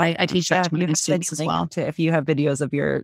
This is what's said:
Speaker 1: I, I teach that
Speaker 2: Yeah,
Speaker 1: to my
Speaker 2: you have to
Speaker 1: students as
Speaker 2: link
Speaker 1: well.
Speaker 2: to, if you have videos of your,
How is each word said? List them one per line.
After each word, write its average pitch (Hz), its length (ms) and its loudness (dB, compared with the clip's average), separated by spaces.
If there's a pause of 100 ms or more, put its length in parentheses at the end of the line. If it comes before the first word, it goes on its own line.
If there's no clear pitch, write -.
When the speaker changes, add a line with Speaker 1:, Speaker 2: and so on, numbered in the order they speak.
Speaker 1:
I, 165 160 2
I 180 80 2
teach 180 220 0
that 160 80 4
Speaker 2:
Yeah, 185 80 4
Speaker 1:
to 165 100 -2
my 156 60 -2
Speaker 2:
you 180 40 2
have 156 100 0
to - 60 -2
Speaker 1:
students 170 320 -2
as 156 60 -6
Speaker 2:
link 160 100 -2
Speaker 1:
well. 165 200 0
Speaker 2:
to, 151 180 -4
if 151 100 -6
you 160 140 2
have 160 120 2
videos 143 380 0
of 139 100 -2
your, 143 320 0